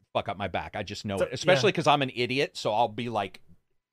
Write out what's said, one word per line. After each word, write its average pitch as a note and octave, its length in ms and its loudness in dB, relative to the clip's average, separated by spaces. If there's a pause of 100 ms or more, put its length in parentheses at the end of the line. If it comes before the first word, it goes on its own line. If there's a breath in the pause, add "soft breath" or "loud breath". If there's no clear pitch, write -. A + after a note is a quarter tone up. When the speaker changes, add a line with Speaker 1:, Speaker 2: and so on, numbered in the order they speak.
(140)
Speaker 1:
fuck A2 140 -2
up G2+ 100 -4
my G2 120 -4
back. E2+ 260 -4
I G#2 80 -6
just G2+ 220 -10
know G2 140 -2
Speaker 2:
So, - 60 2
Speaker 1:
it, - 60 -4
especially F3+ 380 4
Speaker 2:
yeah. - 60 0
Speaker 1:
'cause D3+ 120 2
I'm D3 140 6
an C3 120 -2
idiot. B2+ 440 -2
So A#2 160 -2
I'll A2+ 160 2
be A#2 180 -6
like, G#2 320 -4 (540)